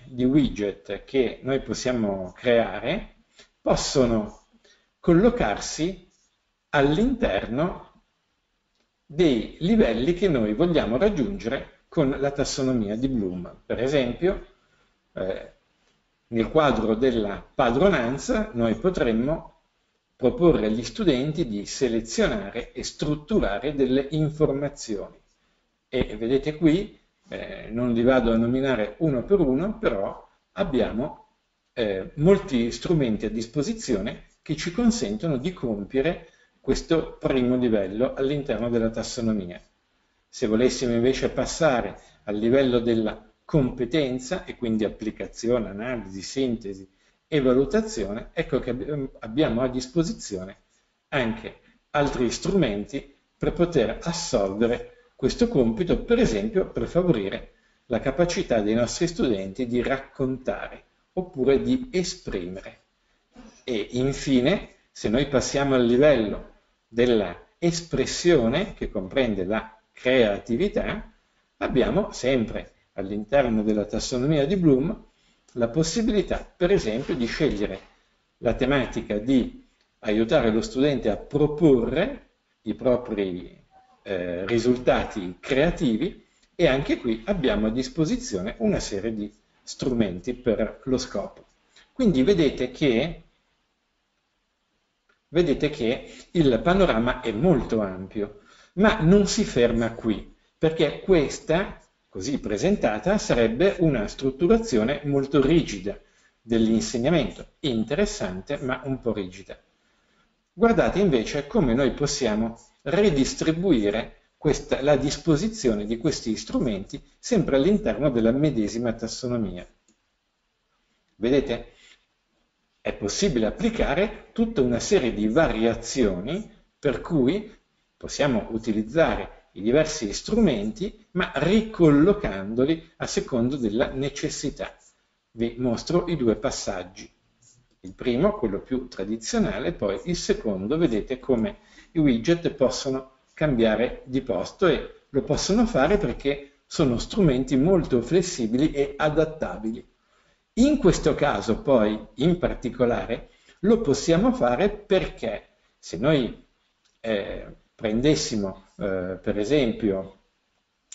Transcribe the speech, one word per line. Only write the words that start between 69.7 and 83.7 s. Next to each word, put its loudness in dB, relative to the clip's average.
creatività, 0
abbiamo 0
sempre -2
all'interno 0
della 2
tassonomia 0
di 0
Bloom 2
la 0
possibilità, 0
per 2
esempio, 0
di -2
scegliere -2
la 0
tematica -2
di 0
aiutare 2
lo 2
studente 0
a 0
proporre 2
i -4
propri, -2